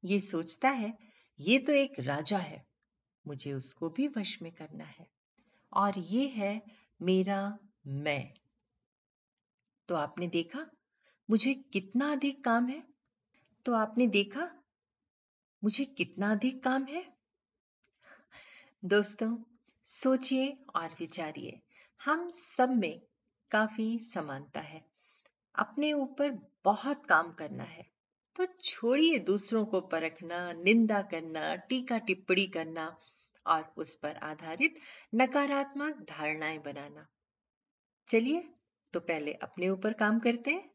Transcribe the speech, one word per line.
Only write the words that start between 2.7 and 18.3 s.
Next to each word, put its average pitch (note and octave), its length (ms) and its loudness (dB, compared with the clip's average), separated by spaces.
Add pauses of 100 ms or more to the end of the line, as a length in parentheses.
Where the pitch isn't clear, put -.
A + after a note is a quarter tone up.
मुझे C#3+ 260 -8
उसको C#3 380 -6
भी C#4 180 -2
वश G#3 340 -4
में E3 100 -12
करना D#3 320 -16
है।" D#3 260 -20 (600)
और G3 260 2
ये G#3 300 0
है G#3+ 340 -4 (400)
मेरा G3 560 2 (280)
मैं। C#3 480 -4 (1500)
तो F3 60 0
आपने D#3 320 -2
देखा E3+ 400 -4 (640)
मुझे A#3+ 240 6
कितना B3+ 580 -2
अधिक C#4 320 -2
काम A#3+ 240 4
है? D4+ 160 -8 (800)
तो B3 80 0
आपने A3 340 4
देखा G#3 580 0 (1000)
मुझे G#3+ 200 2
कितना G3+ 480 -2
अधिक B3+ 320 0
काम C4 200 2
है? D4+ 320 -10 (1700)